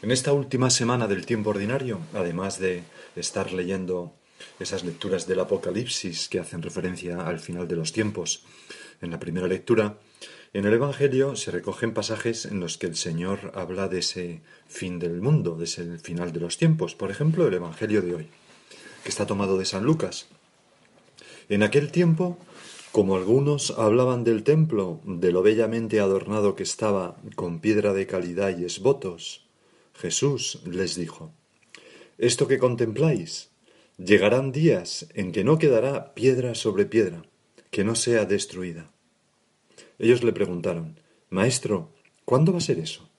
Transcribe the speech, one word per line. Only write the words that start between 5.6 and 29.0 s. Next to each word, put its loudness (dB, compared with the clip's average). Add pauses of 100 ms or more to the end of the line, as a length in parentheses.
que -4
hacen -6
referencia -6
al -6
final -8
de -2
los -4
tiempos, -4 (580)
en -8
la -8
primera -4
lectura, 2 (560)
en -2
el 6
Evangelio 2
se -6
recogen -4
pasajes -2
en -6
los -6
que -6
el -4
Señor -4
habla -4
de -2
ese -6 (260)
fin -8
del -4
mundo, 2
de -6
ese -8
final -6
de -6
los -6
tiempos. 2
Por -8
ejemplo, 2
el 2
Evangelio -2
de -2
hoy, -8 (760)
que -12
está -4
tomado 0
de -2
San -4
Lucas. 0 (1200)
En 4
aquel 2
tiempo, 2 (560)
como 4
algunos 2
hablaban 4
del 2
templo, 2
de 0
lo 4
bellamente 2
adornado 2
que -6
estaba -2 (180)
con -6
piedra 2
de 0
calidad -2
y -4
esbotos, -4 (480)